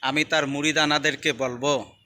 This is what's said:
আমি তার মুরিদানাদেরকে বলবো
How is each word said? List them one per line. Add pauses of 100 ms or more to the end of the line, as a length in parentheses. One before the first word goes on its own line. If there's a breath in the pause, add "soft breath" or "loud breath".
আমি
তার
মুরিদানাদেরকে
বলবো (100)